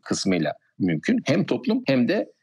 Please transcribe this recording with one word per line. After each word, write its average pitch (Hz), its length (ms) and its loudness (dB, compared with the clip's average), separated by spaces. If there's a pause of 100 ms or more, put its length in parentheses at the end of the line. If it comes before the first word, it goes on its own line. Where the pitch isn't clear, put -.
kısmıyla 90 520 -2 (260)
mümkün. 92 460 0
Hem 170 200 2
toplum 214 400 -2
hem 123 220 2
de 214 360 -2